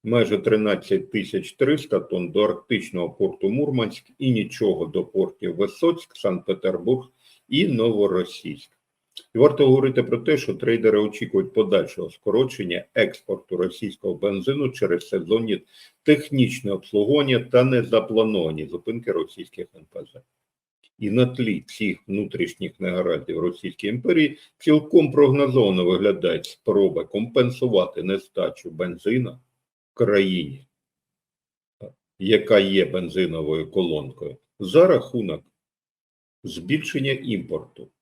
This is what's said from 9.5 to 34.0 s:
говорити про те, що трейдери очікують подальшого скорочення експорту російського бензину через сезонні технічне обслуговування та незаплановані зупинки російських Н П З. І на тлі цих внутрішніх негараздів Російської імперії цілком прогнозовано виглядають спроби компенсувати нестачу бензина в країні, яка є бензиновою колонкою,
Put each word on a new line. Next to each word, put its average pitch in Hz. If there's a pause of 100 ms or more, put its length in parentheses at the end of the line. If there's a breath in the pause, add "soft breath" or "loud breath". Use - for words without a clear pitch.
говорити 131
про 120
те, 147
що 101
трейдери 110
очікують 104
подальшого 92
скорочення 104 (100)
експорту -
російського 92
бензину 104
через 92
сезонні 101 (420 soft breath)
технічне 131
обслуговування 117
та 123
незаплановані 110
зупинки 113
російських 87 (100)
Н 76
П 85
З. - (760)
І 104
на 123
тлі 123
цих - (100)
внутрішніх 92
негараздів 90
Російської 90
імперії 147 (200 loud breath)
цілком 151
прогнозовано 131
виглядають 87
спроби 92
компенсувати 117
нестачу 92
бензина 90 (520)
в -
країні, 95 (1500)
яка 104
є 95
бензиновою 80
колонкою, 76 (240)